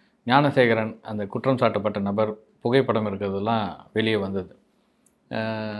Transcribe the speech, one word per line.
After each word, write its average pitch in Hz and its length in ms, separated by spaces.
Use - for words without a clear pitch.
ஞானசேகரன், 120 760
அந்த 104 240
குற்றம் 127 320
சாட்டப்பட்ட 104 440
நபர் 104 340
புகைப்படம் 117 460
இருக்கிறதெல்லாம் 101 600
வெளியே 110 220
வந்தது. 98 400
அ, 113 80